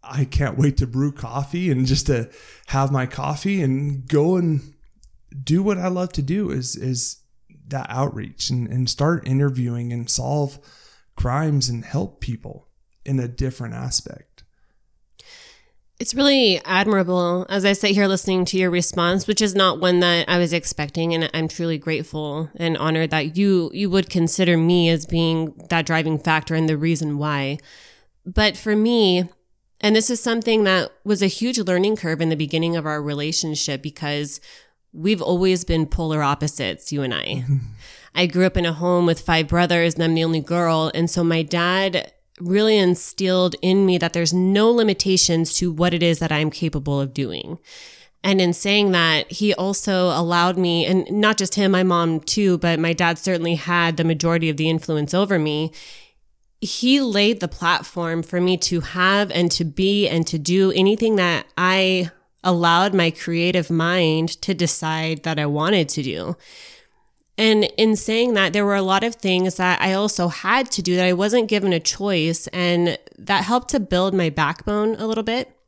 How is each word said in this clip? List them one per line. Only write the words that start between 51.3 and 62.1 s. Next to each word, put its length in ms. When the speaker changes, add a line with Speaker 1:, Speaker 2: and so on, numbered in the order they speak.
Speaker 2:
just 180
him, 160
my 120
mom 380
too, 360
but 220
my 120
dad 280
certainly 360
had 420
the 60
majority 460
of 80
the 120
influence 440
over 240
me. 340
He 400
laid 400
the 80
platform 760
for 180
me 160
to 240
have 500
and 200
to 120
be 440
and 200
to 120
do 320
anything 460
that 280
I 520